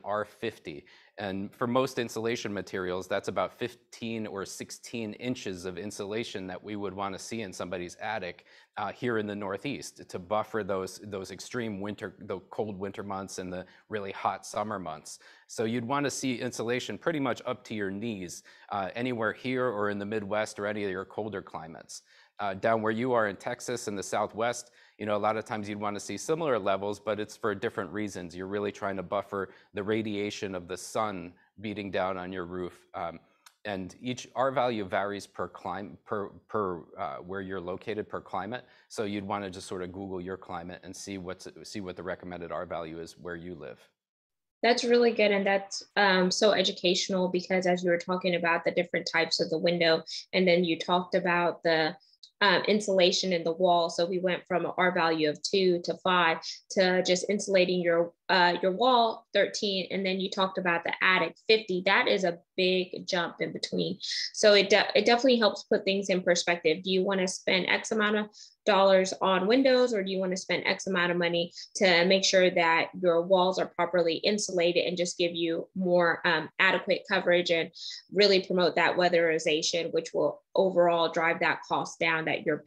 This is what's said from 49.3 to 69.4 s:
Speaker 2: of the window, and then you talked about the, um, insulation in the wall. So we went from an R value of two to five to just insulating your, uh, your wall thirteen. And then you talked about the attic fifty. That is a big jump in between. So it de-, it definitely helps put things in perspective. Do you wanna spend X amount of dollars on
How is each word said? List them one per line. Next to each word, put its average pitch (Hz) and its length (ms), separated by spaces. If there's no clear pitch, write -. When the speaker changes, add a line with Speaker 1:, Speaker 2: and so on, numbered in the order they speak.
Speaker 2:
of 175 120
the 160 80
window, 165 440
and 185 140
then 175 160
you 165 160
talked 180 340
about 175 480
the, 165 340
um, 190 220
insulation 190 680
in 165 100
the 165 80
wall. 175 400
So 175 120
we 185 140
went 175 300
from 170 180
an 156 100
R 180 160
value 165 380
of 147 140
two 185 400
to 165 100
five 175 360
to 185 340
just 180 240
insulating 185 520
your, 170 320
uh, 175 340
your 190 80
wall 233 600
thirteen. 196 580
And 190 120
then 190 160
you 190 100
talked 190 280
about 175 260
the - 100
attic 180 320
fifty. 214 380
That 214 220
is 202 160
a 170 160
big 185 480
jump 170 360
in 165 100
between. 180 480
So 214 200
it 196 160
de-, 202 260
it 208 100
definitely 240 320
helps 214 260
put - 220
things 196 240
in 185 140
perspective. 175 580
Do 185 80
you 185 140
wanna 190 240
spend - 400
X - 240
amount 214 240
of 214 140
dollars 190 460
on 185 260